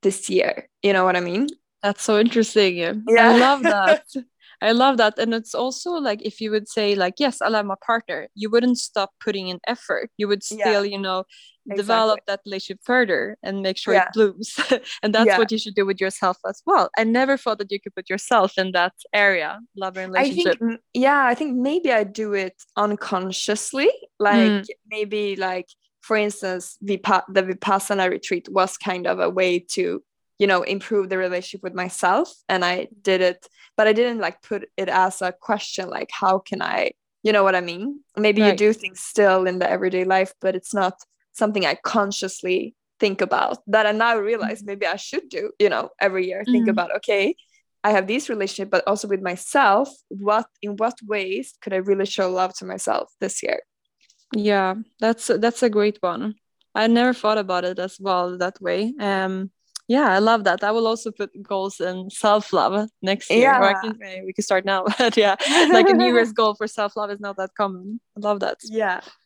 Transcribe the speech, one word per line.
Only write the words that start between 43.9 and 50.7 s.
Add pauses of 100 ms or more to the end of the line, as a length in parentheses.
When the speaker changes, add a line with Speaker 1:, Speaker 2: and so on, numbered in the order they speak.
Speaker 1:
now
realize
Speaker 2:
Mm-hmm.
Speaker 1:
maybe
I
should
do,
you
know, (100)
every
year,
think
Speaker 2:
Mm.
Speaker 1:
about,
"Okay, (480)
I
have
these
relationship,
but
also
with
myself, (180)
what, (160)
in